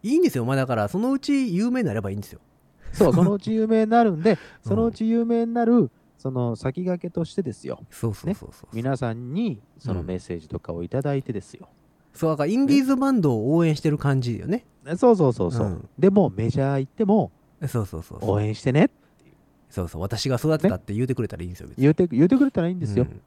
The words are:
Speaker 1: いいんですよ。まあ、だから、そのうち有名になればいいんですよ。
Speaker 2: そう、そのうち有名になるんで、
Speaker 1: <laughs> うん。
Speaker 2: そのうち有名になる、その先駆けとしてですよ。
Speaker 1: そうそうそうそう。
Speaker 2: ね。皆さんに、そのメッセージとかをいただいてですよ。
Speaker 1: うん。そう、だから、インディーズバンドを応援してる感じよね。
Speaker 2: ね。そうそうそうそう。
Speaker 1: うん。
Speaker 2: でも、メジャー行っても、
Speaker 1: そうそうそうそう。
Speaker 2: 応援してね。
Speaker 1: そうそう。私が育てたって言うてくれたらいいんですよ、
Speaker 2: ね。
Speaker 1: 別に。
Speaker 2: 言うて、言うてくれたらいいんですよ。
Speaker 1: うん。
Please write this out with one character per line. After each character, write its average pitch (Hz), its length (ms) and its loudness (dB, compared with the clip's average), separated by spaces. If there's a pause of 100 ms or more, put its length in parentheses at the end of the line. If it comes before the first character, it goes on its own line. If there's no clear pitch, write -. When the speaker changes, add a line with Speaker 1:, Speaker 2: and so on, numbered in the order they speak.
Speaker 1:
い 240 120 -2
い 339 40 4
ん - 20 4
で 320 80 4
す - 80 -4
よ。 113 80 -2
ま 131 80 0
あ、 - 20 0
だ 131 120 0
か 127 80 0
ら、 104 120 0
そ 180 120 -4
の 247 120 0
う 269 80 0
ち 269 360 -2
有 226 160 0
名 254 100 -2
に 185 60 0
な 107 60 -2
れ 107 80 -2
ば 98 100 -6
い - 20 -6
い 104 40 -6
ん 104 40 -8
で - 60 -12
す - 40 -20
よ。 - 80 -20 (540)
Speaker 2:
そ - 160 4
う、 - 40 2
そ 180 100 6
の 196 100 4
う 202 60 -2
ち 214 120 -6
有 220 140 0
名 220 200 2
に 214 60 -4
な 233 120 6
る 214 80 4
ん 156 100 -4
で、 202 120 4 (160)
Speaker 1:
<laughs> - 140 -20
う - 40 -10
ん。 - 20 -8
Speaker 2:
そ 196 60 2
の 226 100 2
う 233 60 0
ち 220 180 -4
有 233 160 2
名 233 220 0
に 233 80 -6
な 240 100 2
る、 233 240 4 (300)
そ 135 100 -6
の 123 260 -2
先 135 300 -6
駆 180 140 -2
け 175 100 -10
と 170 160 -4
し - 80 -18
て 196 80 -2
で 139 100 -4
す - 160 -14
よ。 62 120 -10 (100)
Speaker 1:
そ - 200 -6
う 104 40 -4
そ - 160 -8
う - 40 -2
そ - 120 -10
う - 80 -16
そ - 180 -20
う。 110 40 -14
Speaker 2:
ね。 113 60 -6
皆 135 140 -2
さ 120 160 -6
ん 123 220 -10
に、 185 260 -4 (200)
そ - 160 -6
の 87 80 -4
メ 92 120 -6
ッ 90 40 -6
セ - 160 -10
ー 82 40 -8
ジ 78 80 -18
と 85 120 -8
か - 120 -12
を 85 120 -6
い 87 60 -10
た 131 120 -2
だ 143 140 -2
い 135 80 -4
て 120 100 -10
で 98 80 -6
す - 140 -20
よ。 - 120 -20 (460)
Speaker 1:
う - 20 -20
ん。 - 40 -20
そ 160 80 0
う、 - 20 2
だ 151 80 -2
か 147 60 -2
ら、 156 60 -2
イ 214 60 0
ン 269 120 2
デ 285 80 4
ィ 277 60 6
ー 262 40 0
ズ 269 100 2
バ 269 160 0
ン 233 100 2
ド 143 120 4
を 117 220 0
応 170 100 4
援 156 100 2
し - 60 -10
て 160 80 0
る 147 80 0
感 135 240 0
じ 120 160 -4
よ 92 80 -10
ね。 202 200 -4 (200)
Speaker 2:
ね。 151 100 -6
そ 240 160 6
う 220 40 8
そ 156 140 4
う 113 40 0
そ 95 140 0
う 82 40 -2
そ 117 120 0
う。 104 40 0
Speaker 1:
う - 40 -2
ん。 - 260 -10
Speaker 2:
で 180 140 6
も、 190 180 4
メ 107 200 -2
ジ 143 120 -2
ャ 139 140 0
ー 135 60 0
行 135 60 -6
っ - 40 -20
て - 120 -4
も、 202 280 2 (360)
Speaker 1:
そ 117 140 -2
う 101 60 -2
そ 85 100 -12
う 80 60 -10
そ - 140 -18
う - 40 -16
そ 98 60 -4
う。 - 20 0
Speaker 2:
応 104 100 2
援 107 140 -2
し - 80 -10
て 131 100 0
ね。 165 200 4 (800)
Speaker 1:
そ 92 140 -6
う 85 60 -4
そ - 80 -12
う。 82 60 -6
私 - 260 -4
が 127 60 0
育 156 240 0
て 196 100 2
た 202 60 0
っ - 40 -8
て - 140 -10
言 120 120 -2
う - 20 -8
て - 80 -2
く 120 80 -4
れ 101 40 -4
た - 100 -12
ら - 40 -12
い 90 40 -10
い - 40 -10
ん - 20 -12
で 90 60 -14
す - 40 -20
よ、 - 60 -16
Speaker 2:
ね。 - 40 -18
Speaker 1:
別 - 80 -16
に。 - 40 2
Speaker 2:
言 147 80 6
う 156 40 2
て、 180 120 2
言 139 180 2
う - 20 2
て 262 100 4
く 277 80 4
れ 269 60 -2
た 180 100 -2
ら 165 60 0
い 180 40 -2
い 185 40 -6
ん 180 40 -10
で 160 60 -4
す 107 120 -2
よ。 123 80 2
Speaker 1:
う - 20 -12
ん。 - 200 -16